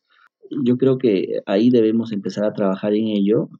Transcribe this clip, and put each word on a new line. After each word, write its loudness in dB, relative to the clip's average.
Yo 2
creo 2
que 0
ahí 2
debemos 2
empezar -4
a -2
trabajar -2
en 0
ello. 0